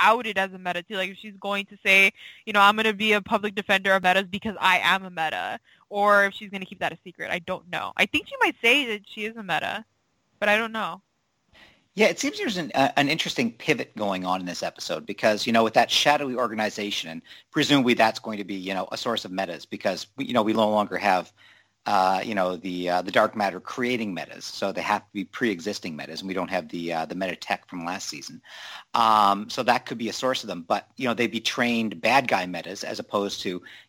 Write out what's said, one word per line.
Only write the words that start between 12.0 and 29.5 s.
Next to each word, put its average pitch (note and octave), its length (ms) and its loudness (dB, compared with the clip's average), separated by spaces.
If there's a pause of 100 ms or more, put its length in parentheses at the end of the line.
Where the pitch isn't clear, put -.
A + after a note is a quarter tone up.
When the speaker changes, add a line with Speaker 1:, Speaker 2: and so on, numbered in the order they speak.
Speaker 2:
it E3+ 120 0
seems C#4+ 200 -4
there's D4+ 180 -4
an, D#3+ 180 -6
uh, C3+ 220 2
an C#3+ 120 2
interesting C#3+ 440 -2
pivot - 440 -2
going G2 300 -2
on F#2 140 0
in F2+ 60 -8
this F2 180 -6
episode D#2+ 420 -8
because, G#2 400 0
you A#2+ 60 2
know, A2+ 100 6
with A2 120 0
that A#2+ 180 4
shadowy D3 420 2
organization, G#2+ 720 -4
and E2 140 -10 (300)
presumably C3 420 4
that's A2 240 4
going G#2+ 200 -8
to G2+ 60 -8
be, G2 120 -8
you F#2+ 180 -6
know, F#2 160 -4
a A#2 60 -8
source A2+ 280 -4
of G2+ 60 -12
metas F#2 340 -6
because, - 520 -4
we, C#3 80 -6
you A#2+ 80 -6
know, A#2 100 6
we G#2+ 100 2
no G#2+ 160 4
longer G2+ 280 2
have, F2+ 360 2 (540)
uh, F#2+ 380 4
you A2+ 100 -6
know, F#2 220 0
the, F2+ 340 -4
uh, F2+ 120 2
the F2+ 100 -8
dark G#2+ 240 2
matter G2 240 -2
creating A#2+ 520 -4
metas, D#2 320 -12
so - 280 -6
they F2 100 -6
have G2 200 -2
to - 100 -20
be G2+ 120 -6
pre-existing G2 680 -4
metas, D#2 260 -12
and F#2+ 60 -12
we F#2 80 -6
don't F2 160 -4
have F2 200 -4
the, E2+ 220 -6
uh, D#2+ 120 -2
the D#2+ 100 -8
meta F2+ 220 -6
tech - 320 -6
from E2+ 160 -12
last F2+ 240 -8
season. - 340 -16 (520)
Um, G#2+ 540 4
so - 140 -4